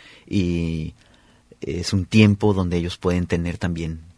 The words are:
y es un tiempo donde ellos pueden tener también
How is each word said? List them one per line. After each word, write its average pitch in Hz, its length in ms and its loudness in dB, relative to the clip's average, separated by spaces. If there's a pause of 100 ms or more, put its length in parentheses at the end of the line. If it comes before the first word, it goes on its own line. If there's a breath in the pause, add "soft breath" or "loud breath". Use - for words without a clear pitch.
(280 loud breath)
y 85 680 -2 (680 soft breath)
es 87 320 -6
un 95 120 0
tiempo 104 480 4
donde 90 240 0
ellos 85 200 -4
pueden 90 280 0
tener 85 320 -4
también 82 440 -6 (160)